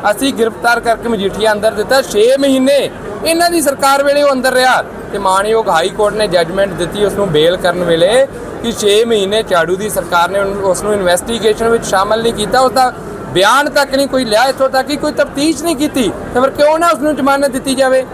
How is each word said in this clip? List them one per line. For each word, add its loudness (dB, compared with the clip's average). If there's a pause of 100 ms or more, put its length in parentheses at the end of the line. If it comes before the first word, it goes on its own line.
(120)
ਅਸੀਂ -2
ਗ੍ਰਿਫਤਾਰ 0
ਕਰਕੇ -2
ਮਜੀਠੀਆ 0
ਅੰਦਰ 0
ਦਿੱਤਾ, 0
ਛੇ 2
ਮਹੀਨੇ 2 (360)
ਇਹਨਾਂ 0
ਦੀ 0
ਸਰਕਾਰ 0
ਵੇਲੇ 2
ਉਹ 4
ਅੰਦਰ 0
ਰਿਹਾ 4 (280)
ਤੇ -6
ਮਾਣਯੋਗ 0
ਹਾਈ 2
ਕੋਰਟ 0
ਨੇ 0
ਜੱਜਮੈਂਟ 0
ਦਿੱਤੀ -2
ਉਸ -2
ਨੂੰ -2
ਬੇਲ 4
ਕਰਨ -2
ਵੇਲੇ 2 (360)
ਕਿ -4
ਛੇ 2
ਮਹੀਨੇ 0
ਝਾੜੂ 2
ਦੀ -6
ਸਰਕਾਰ 0
ਨੇ -2
ਉਹਨੂੰ, -4
ਉਸ 0
ਨੂੰ 0
ਇਨਵੈਸਟੀਗੇਸ਼ਨ 0
ਵਿੱਚ 0
ਸ਼ਾਮਲ 0
ਨਹੀਂ -2
ਕੀਤਾ, 0
ਉਸ 4
ਦਾ 2 (420)
ਬਿਆਨ 2
ਤੱਕ 0
ਨਹੀਂ 0
ਕੋਈ -2
ਲਿਆ, 2
ਇੱਥੋਂ 0
ਤੱਕ 0
ਕਿ -2
ਕੋਈ -2
ਤਫਤੀਸ਼ -2
ਨਹੀਂ 0
ਕੀਤੀ, 0 (220)
ਤੇ 2
ਫਿਰ 2
ਕਿਉਂ 2
ਨਾ 2
ਉਸ 0
ਨੂੰ 0
ਜ਼ਮਾਨਤ 0
ਦਿੱਤੀ -4
ਜਾਵੇ? 2